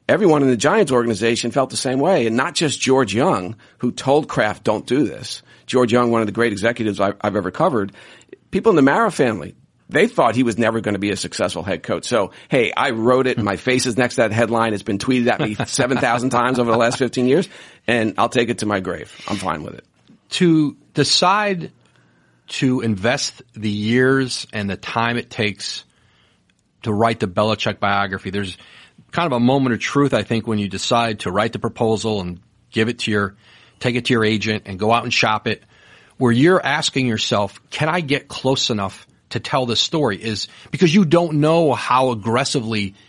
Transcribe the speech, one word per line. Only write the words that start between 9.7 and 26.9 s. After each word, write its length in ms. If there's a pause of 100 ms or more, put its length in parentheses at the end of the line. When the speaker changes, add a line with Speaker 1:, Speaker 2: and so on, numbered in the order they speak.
Speaker 1:
they 200
thought 280
he 80
was 140
never 240
gonna 180
be 120
a 40
successful 480
head 200
coach. 200
So, 280 (180)
hey, 260
I 140
wrote 380
it. 100
My 180
face 300
is 100
next 200
to 80
that 100
headline. 400
It's 100
been 140
tweeted 300
at 120
me 160
<laughs> 120
seven 320
thousand 320
times 280
over 100
the 80
last 200
fifteen 300
years, 200 (400)
and 300
I'll 100
take 220
it 80
to 80
my 160
grave. 280 (160)
I'm 120
fine 260
with 120
it. 100 (460)
Speaker 2:
To 440 (180)
decide 800 (760)
to 340
invest 600 (120)
the 160
years 840
and 160
the 80
time 400
it 120
takes 540 (1000)
to 100